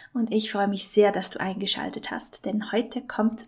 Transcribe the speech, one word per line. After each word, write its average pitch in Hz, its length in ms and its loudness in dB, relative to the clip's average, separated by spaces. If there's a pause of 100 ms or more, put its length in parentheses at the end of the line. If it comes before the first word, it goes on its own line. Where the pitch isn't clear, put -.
(140)
und 226 180 -2
ich 214 220 2
freue 202 160 2
mich 196 180 -2
sehr, 208 240 8
dass 185 180 -2
du - 120 -6
eingeschaltet 190 680 -4
hast, - 360 -8
denn 208 260 -2
heute 226 300 0
kommt 220 460 -2